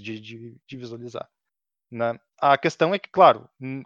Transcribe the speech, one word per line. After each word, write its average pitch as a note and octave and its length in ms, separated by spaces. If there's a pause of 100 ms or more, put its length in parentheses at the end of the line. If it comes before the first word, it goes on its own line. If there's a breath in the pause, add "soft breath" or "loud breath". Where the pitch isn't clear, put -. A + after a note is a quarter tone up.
de, A2 180
de, A2+ 380 (100)
de C3+ 100
visualizar, A#2+ 520 (640)
né? A#2 280 (180)
A C#3 200
questão E3 360
é G3 60
que, - 100
claro, B2+ 380 (120)
n-, C3+ 260